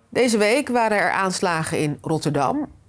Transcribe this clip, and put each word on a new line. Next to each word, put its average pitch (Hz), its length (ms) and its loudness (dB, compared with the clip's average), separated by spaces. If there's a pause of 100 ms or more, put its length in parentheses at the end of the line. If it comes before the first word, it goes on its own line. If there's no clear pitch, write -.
(140)
Deze 226 240 2
week 220 300 2
waren 226 300 2
er 185 120 2
aanslagen 180 680 -2
in 147 220 -2
Rotterdam, 156 680 -2 (220)